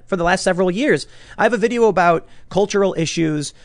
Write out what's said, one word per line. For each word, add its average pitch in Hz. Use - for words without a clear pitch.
for 196
the 170
last 180
several 185
years." 190
I -
have 220
a 240
video 233
about 175
cultural 196
issues. 156